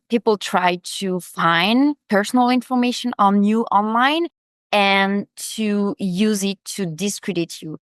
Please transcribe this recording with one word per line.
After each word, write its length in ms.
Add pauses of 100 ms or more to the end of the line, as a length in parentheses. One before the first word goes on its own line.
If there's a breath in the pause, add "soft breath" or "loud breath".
people 280
try 440 (180)
to 200
find 760 (140)
personal 400
information 680
on 260
you 280
online 560 (440)
and 560 (280)
to 440
use 440
it 220
to 200
discredit 760
you. 160 (140)